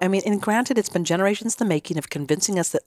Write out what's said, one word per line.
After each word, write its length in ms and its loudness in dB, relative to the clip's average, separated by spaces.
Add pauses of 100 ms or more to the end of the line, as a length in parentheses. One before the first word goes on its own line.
I 60 2
mean, 180 0
and 160 0
granted, 380 2
it's 100 2
been 160 -2
generations 500 0
in 120 -4
the 20 2
making 300 -2
of 100 -6
convincing 480 -2
us 120 0
that, 180 0